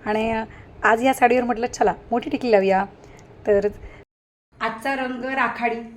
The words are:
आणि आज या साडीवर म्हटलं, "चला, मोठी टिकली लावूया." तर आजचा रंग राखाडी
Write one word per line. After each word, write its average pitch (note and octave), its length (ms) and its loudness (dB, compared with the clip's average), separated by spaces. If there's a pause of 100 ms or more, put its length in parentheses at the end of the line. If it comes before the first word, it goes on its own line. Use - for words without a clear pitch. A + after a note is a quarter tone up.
आणि A3 360 -2 (400)
आज A3+ 220 2
या C4 100 4
साडीवर A#3+ 300 4
म्हटलं, A#3 300 -2
"चला, F3+ 200 2 (160)
मोठी B3 200 -2
टिकली C4 200 -2
लावूया." F#3+ 340 4 (640)
तर G3+ 220 2 (920)
आजचा A#3 340 -6
रंग B3+ 300 -6
राखाडी A#3+ 520 -4 (200)